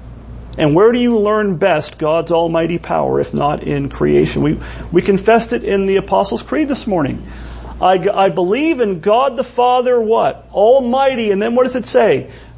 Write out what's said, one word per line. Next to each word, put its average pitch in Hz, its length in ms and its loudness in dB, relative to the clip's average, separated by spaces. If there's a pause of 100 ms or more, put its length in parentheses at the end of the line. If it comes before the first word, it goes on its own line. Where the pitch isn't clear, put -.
(560)
And 147 200 2
where 220 160 6
do 247 80 0
you 240 180 2
learn 208 380 0
best 156 420 0
God's 160 320 0
almighty 170 480 0
power, 143 400 -2
if 143 160 -4
not 143 300 -2
in 143 240 -2
creation? 147 540 0
We, 151 160 0 (340)
we 185 100 2
confessed 220 500 2
it 233 120 -4
in 196 220 0
the 190 100 2
Apostles' 196 480 -2
Creed 285 240 -2
this 247 180 -6
morning. 156 400 -2 (540)
"I, 180 140 4 (200)
I 196 140 2
believe 233 520 -2
in 196 200 -2
God 240 360 0
the 262 80 -4
Father," 247 560 2
what? 214 520 0
"Almighty." 247 800 2
And 196 100 0
then 233 120 -2
what 254 100 4
does 254 100 -2
it 247 120 -4
say? 180 420 2 (300)